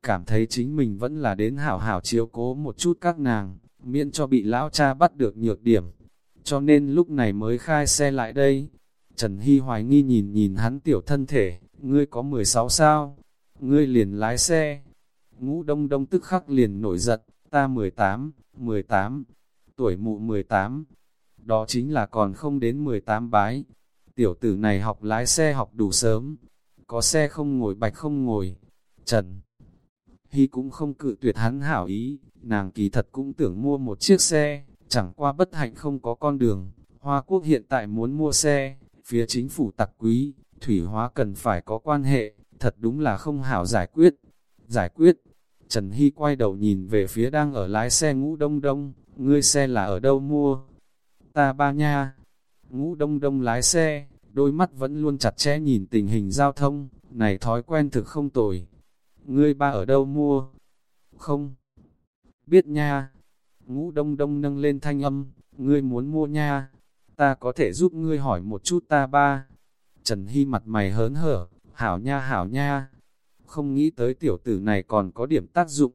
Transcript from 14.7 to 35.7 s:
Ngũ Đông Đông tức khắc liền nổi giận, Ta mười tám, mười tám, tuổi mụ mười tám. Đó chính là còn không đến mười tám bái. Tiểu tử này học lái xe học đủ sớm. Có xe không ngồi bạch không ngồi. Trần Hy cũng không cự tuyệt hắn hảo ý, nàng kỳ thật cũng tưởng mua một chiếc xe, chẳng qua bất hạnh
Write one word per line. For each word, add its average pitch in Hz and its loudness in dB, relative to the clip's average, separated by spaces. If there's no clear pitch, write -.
Ngũ 143 -4
Đông 147 0
Đông 139 0
tức - 0
khắc - -4
liền 113 2
nổi 98 -2
giận, 110 0
Ta 143 2
mười 113 -2
tám, 113 -2
mười 110 -2
tám, 113 -2
tuổi 104 0
mụ 104 -4
mười 107 -4
tám. 113 -2
Đó 110 0
chính 127 -4
là 120 0
còn 101 0
không 143 -4
đến 131 -2
mười 117 -4
tám 113 -4
bái. 113 2
Tiểu 104 2
tử 107 0
này 104 2
học 107 -4
lái 110 -2
xe 156 2
học 123 -4
đủ 107 -2
sớm. 117 0
Có 117 -4
xe 151 2
không 147 -2
ngồi 104 -2
bạch 107 -2
không 147 -4
ngồi. 101 -2
Trần 95 -2
Hy 135 2
cũng 131 -6
không 147 -8
cự 127 -6
tuyệt 120 0
hắn 117 -2
hảo 139 -2
ý, 117 -8
nàng 104 -4
kỳ 101 -2
thật - 0
cũng 139 -8
tưởng 104 -2
mua 143 0
một 120 -6
chiếc 190 4
xe, 147 0
chẳng 92 -2
qua 143 -2
bất 180 0
hạnh 127 -4